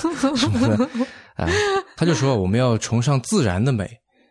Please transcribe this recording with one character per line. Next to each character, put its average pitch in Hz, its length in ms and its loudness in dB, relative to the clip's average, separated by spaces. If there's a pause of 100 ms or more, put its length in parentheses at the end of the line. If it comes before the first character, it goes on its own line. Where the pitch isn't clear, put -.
(160)
<laughs> 269 220 0
什 269 120 0
么 240 160 0
的。 226 240 2 (460)
哎， - 160 -2 (460)
他 165 80 0
就 170 80 2
说 127 240 0
我 95 100 0
们 101 100 2
要 123 200 2
崇 113 240 0
尚 135 200 2
自 208 220 0
然 95 200 0
的 139 80 2
美， 104 180 -2 (420)